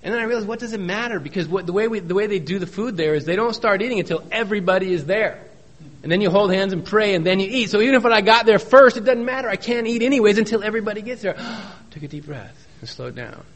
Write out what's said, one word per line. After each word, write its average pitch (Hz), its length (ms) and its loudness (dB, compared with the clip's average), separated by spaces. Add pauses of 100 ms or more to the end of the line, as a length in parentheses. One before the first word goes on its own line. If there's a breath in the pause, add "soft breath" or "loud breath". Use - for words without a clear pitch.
And 190 100 -6
then 240 60 -2
I 233 40 -4
realized, 226 240 -2
what 226 120 -6
does 233 140 -10
it 220 60 -6
matter? 202 400 -4
Because 156 280 -6
what, 180 180 -4
the 175 80 -6
way 208 140 0
we, 226 120 -2
the 175 160 -4
way 202 120 2
they 202 120 -2
do 165 180 -4
the 180 100 -4
food 220 300 -6
there 156 160 0
is 147 120 0
they 165 100 0
don't 226 180 0
start 208 280 0
eating 233 180 -2
until 165 320 -4
everybody 190 640 0
is 160 120 -2
there. 190 400 -2 (580)
And 156 80 -6
then 185 100 2
you 196 100 2
hold 202 200 4
hands 190 220 0
and 175 100 -6
pray, 208 300 0
and 175 100 0
then 185 160 2
you 190 100 0
eat. 233 200 -2
So 208 100 0
even 247 140 4
if 247 120 4
I 226 160 4
got 220 260 4
there 214 100 6
first, 254 400 8
it 220 80 -6
doesn't 247 180 2
matter. 254 240 -4
I 202 80 -2
can't 233 300 -4
eat 233 160 -2
anyways 226 380 4
until 220 240 0
everybody 214 400 -4
gets 240 180 -12
there. 190 140 -4
<gasps> 220 560 -14
Took 156 100 -16
a 143 60 -12
deep 147 180 -14
breath 127 420 -16 (120)
and 120 100 -16
slowed 127 260 -14
down. - 300 -14 (100)